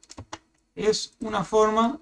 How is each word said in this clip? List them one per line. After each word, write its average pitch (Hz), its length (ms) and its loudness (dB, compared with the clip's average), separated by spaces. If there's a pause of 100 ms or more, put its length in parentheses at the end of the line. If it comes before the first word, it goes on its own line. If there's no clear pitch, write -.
(760)
es 208 460 -2
una 214 240 -4
forma 214 560 2